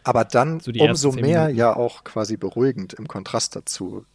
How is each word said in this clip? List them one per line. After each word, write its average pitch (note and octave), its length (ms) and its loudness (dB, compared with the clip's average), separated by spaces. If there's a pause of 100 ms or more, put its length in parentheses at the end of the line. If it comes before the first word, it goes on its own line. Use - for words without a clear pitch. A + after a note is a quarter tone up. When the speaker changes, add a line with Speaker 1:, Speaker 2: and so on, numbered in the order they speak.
Speaker 1:
Aber A#2+ 220 2
dann D#3 340 0
Speaker 2:
So - 100 -10
die A#2 100 0
ersten D3 260 4
Speaker 1:
umso C3 100 2
Speaker 2:
zehn B2+ 100 0
Speaker 1:
mehr E3 180 4
Speaker 2:
Minuten. C#3 140 0
Speaker 1:
ja A#2 160 4
auch - 300 -4
quasi G#2+ 320 -6
beruhigend G2 560 -2
im A2 160 -12
Kontrast - 480 -6
dazu, G2 480 -10 (100)